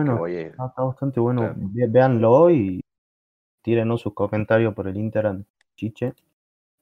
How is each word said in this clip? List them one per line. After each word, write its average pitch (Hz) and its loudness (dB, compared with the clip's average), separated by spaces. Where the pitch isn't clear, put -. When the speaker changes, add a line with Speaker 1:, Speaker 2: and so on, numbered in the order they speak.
Speaker 1:
bueno, 135 0
Speaker 2:
voy 87 -6
es 80 -10
Speaker 1:
está, 127 -10
está 127 -8
bastante 131 -4
bueno. 120 0
Speaker 2:
Claro. - -4
Speaker 1:
Ve-, 117 -4
véanlo 127 6
y 98 0
tírenos 113 0
sus 101 -8
comentarios 107 0
por 95 -8
el 95 -8
Instagram, 107 -4
Chiche, - -8